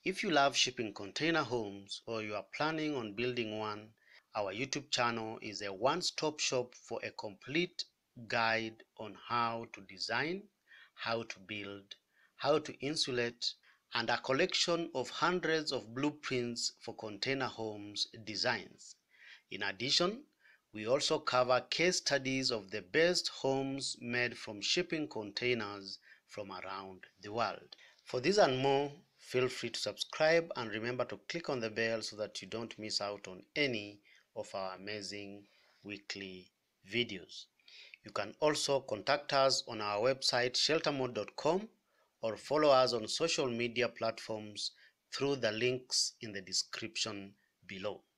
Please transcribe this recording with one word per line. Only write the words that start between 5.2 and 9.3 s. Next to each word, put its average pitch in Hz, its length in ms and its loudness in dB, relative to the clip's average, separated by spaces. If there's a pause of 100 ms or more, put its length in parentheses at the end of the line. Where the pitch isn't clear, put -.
is 101 180 -8
a 101 100 -4
one-stop 151 680 0
shop 123 340 0
for - 300 -8
a 107 80 -6
complete 135 720 -4 (440)
guide 113 540 0 (160)
on 107 180 -10 (140)
how 117 440 0